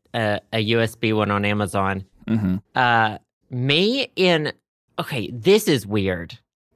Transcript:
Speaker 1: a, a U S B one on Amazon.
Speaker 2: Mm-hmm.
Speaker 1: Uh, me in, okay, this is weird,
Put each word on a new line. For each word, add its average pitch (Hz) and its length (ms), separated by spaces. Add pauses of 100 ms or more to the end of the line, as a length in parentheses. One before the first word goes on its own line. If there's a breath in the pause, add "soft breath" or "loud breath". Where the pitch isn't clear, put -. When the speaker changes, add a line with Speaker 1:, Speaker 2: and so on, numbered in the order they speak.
(140)
Speaker 1:
a, 107 280 (100)
a 113 80
U 113 220
S 113 160
B 110 160
one 104 180
on 101 140
Amazon. 101 580 (240)
Speaker 2:
Mm-hmm. 104 300 (180)
Speaker 1:
Uh, 117 420 (320)
me 160 680
in, 170 340 (480)
okay, 123 320
this 190 380
is 117 180
weird, 95 500 (380)